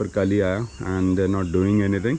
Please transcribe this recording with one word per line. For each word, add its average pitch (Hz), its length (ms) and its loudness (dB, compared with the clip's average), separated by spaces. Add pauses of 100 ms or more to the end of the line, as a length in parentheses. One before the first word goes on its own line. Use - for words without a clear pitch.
पर 98 140 -4
कल 98 160 0
ही 104 100 2
आया 98 260 -2 (280)
and 92 240 0
they're 95 180 0
not 92 220 -2
doing 101 320 4
anything, 101 280 0